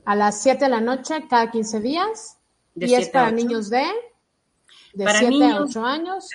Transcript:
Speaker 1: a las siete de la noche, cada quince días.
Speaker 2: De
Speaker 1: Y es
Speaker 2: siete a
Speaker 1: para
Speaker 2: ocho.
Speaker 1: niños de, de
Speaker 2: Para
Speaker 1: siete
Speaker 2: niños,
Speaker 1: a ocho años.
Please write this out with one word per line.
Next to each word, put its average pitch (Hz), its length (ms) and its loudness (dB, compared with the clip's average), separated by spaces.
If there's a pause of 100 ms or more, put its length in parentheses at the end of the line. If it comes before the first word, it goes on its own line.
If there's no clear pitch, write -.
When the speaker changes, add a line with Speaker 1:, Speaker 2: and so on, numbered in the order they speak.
Speaker 1:
a 202 100 0
las 208 260 0
siete 262 240 2
de 262 60 4
la 226 100 0
noche, 262 480 -4
cada 226 220 2
quince 220 280 -4
días. 339 580 -4 (380)
Speaker 2:
De 175 120 -4
Speaker 1:
Y 247 80 4
es 254 60 4
Speaker 2:
siete - 160 -2
a 254 40 6
Speaker 1:
para 233 60 4
Speaker 2:
ocho. 226 80 0
Speaker 1:
niños 226 340 -2
de, 254 160 0 (1080)
de 190 120 -4
Speaker 2:
Para 214 140 4
Speaker 1:
siete 247 160 4
Speaker 2:
niños, 294 180 6
Speaker 1:
a 294 100 0
ocho 233 220 -4
años. 339 500 -6